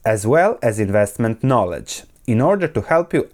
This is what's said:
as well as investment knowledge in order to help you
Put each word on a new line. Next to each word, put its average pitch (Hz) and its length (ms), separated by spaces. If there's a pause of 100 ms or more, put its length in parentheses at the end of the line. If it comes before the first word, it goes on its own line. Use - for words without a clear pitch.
as 107 240
well 170 360
as 110 180
investment 104 640
knowledge 101 600 (220)
in 113 140
order 180 280
to - 120
help 160 320
you 151 220